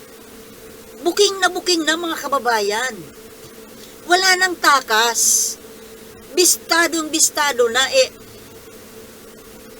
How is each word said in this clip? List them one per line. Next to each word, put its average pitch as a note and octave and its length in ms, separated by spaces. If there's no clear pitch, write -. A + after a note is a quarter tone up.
Buking F#4+ 400
na F4+ 80
buking F4+ 320
na, D#4 160
mga E4 280
kababayan. A3+ 680
Wala F#4 340
nang F#4 200
takas. B3+ 960
Bistadong E4 760
bistado C#4 600
na B3+ 140
eh. C4 160